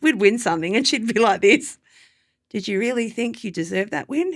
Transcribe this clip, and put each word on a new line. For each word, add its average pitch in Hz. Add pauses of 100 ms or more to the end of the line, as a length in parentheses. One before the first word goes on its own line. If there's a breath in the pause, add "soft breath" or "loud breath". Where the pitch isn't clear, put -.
We'd 294
win 208
something 170
and 247
she'd 226
be 214
like 208
this, - (720 soft breath)
Did 202
you 202
really 233
think 233
you 214
deserved 180
that 147
win? 339